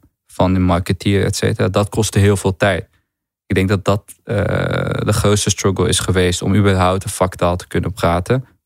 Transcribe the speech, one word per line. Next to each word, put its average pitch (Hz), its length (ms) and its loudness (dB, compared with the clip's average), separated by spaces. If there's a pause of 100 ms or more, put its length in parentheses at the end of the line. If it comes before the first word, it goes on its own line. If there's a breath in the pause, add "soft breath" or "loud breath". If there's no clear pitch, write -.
(280)
van 92 260 0
de 95 60 2
marketeer, 92 640 0
et 95 100 -2
cetera, 107 320 -2
dat 101 220 0
kostte 104 300 -2
heel 101 180 4
veel 95 180 -2
tijd. 95 320 0 (580)
Ik - 100 -4
denk 95 140 2
dat 98 160 0
dat, 101 180 0 (200)
eh, - 120 -6 (720)
de 104 80 2
grootste 101 360 0
struggle 92 380 0
is 92 120 0
geweest 90 420 0
om 95 140 0
überhaupt 95 480 2
de - 60 -10
vaktaal 90 460 0
te - 120 -10
kunnen 87 260 -2
praten. 90 520 0 (200 soft breath)